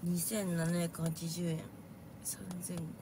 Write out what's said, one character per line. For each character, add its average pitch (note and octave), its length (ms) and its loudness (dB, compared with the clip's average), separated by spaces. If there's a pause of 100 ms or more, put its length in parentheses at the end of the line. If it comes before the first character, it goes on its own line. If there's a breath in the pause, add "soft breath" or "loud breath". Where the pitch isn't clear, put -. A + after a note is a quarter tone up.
二 F3 140 4
千 F#3 380 2
七 E3+ 240 6
百 E3 220 0
八 E3 260 0
十 E3+ 200 0
円。 D#3+ 100 2 (640)
三 - 180 -4 (220)
千 F3+ 140 -4 (260)